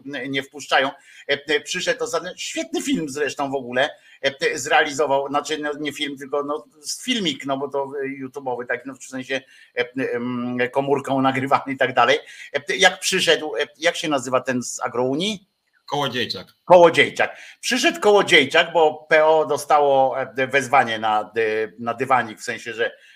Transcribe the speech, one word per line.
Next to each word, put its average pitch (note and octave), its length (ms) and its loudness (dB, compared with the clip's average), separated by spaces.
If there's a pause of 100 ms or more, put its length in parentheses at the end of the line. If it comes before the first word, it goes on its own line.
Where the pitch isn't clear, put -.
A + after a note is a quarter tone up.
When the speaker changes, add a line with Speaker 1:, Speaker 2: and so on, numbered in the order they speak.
Speaker 1:
m, C3+ 260 -8
nie C3+ 120 -4
wpuszczają. C#3 480 -2 (380)
E, C#3+ 180 0
e, D3 140 0
przyszedł F3 380 -4
to D#3+ 80 -4
za-, D#3+ 140 -4 (140)
świetny - 460 -8
film F3 280 -4
zresztą C#3 420 -4
w C#3 40 -4
ogóle, B2+ 340 -2 (340)
e, C#3 180 0
e, D#3 180 -2
zrealizował, C#3+ 680 2
znaczy, C#3+ 300 -2
no, D3 220 -4
nie D3 140 -6
film, C#3+ 240 -8
tylko, C#3+ 260 -4
no, D3 220 -6 (140)
s-, - 240 -12
filmik, G3 420 -4
no, C#3 120 -4
bo C#3 100 -6
to, C3+ 240 -6 (120)
e, C3+ 220 -8
YouTube'owy, B2+ 420 -8
tak, B2 180 -6
no, C3+ 80 -12
w B2+ 100 -20
sensie, C3 380 -8 (360)
e, B2 80 -2 (280)
em, B2 440 -4 (140)
komórką C#3 500 0
nagrywany C3+ 520 0
i C3 40 -12
tak B2 160 0
dalej. B2 260 4 (340)
E, C#3+ 160 -2
e, - 60 -2
jak F#3 240 4
przyszedł, D#3 560 0
e, C#3+ 120 -4 (100)
jak E3 180 -2
się E3 140 -4
nazywa B2+ 320 0
ten B2 220 -4
z - 160 -10
Agrounii? C3+ 680 -4 (420)
Speaker 2:
Kołodziejczak. A#2+ 580 -4 (180)
Speaker 1:
Kołodziejczak. D#3+ 720 6 (240)
Przyszedł C4 380 0
Kołodziejczak, F3 760 4
bo D#3+ 360 2
P D#3 160 6
O D#3 200 4
dostało, C#3 760 2
e, B2 260 -4
wezwanie B2 520 2
na, A2 220 0
e, A2 580 -2
na A#2 140 -4
dywanik, A#2+ 460 0
w - 40 -20
sensie, A#2 300 -8
że, A2 180 -2 (240)